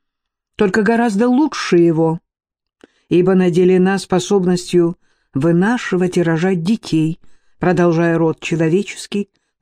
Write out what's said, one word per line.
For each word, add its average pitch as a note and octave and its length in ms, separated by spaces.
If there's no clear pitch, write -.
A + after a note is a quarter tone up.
только G#3+ 260
гораздо A#3 460
лучше B3 500
его, E3 420
ибо F3+ 260
наделена F#3 640
способностью F3+ 960
вынашивать F3+ 840
и F3 60
рожать E3 400
детей, D#3+ 580
продолжая E3+ 600
род D#3+ 220
человеческий E3+ 880